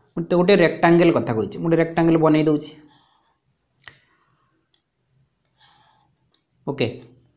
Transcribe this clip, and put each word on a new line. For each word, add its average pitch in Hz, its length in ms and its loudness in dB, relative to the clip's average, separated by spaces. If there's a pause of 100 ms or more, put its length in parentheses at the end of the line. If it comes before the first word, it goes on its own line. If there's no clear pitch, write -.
(160)
ମୁଁ 170 120 -6
ତ - 100 -4
ଗୋଟେ 180 160 2 (100)
ରେକ୍ଟାଙ୍ଗେଲ୍ 170 520 2
କଥା 117 180 -4
କହିଛି, 107 240 -6
ମୁଁ 170 80 -8
ଗୋଟେ 165 160 0
ରେକ୍ଟାଙ୍ଗେଲ୍ 165 420 0
ବନେଇ 156 240 2
ଦେଉଛି। 151 220 -4 (4000)
ଓକେ, 135 200 -4 (500)